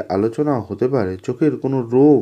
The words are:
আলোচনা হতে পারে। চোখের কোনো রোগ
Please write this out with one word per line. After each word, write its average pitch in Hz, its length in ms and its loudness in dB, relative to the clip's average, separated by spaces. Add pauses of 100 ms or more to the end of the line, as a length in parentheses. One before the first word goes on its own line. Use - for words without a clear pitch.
আলোচনা 113 520 -2
হতে 101 280 -4
পারে। 113 280 -2
চোখের 131 400 -2
কোনো 135 260 -4
রোগ 131 400 4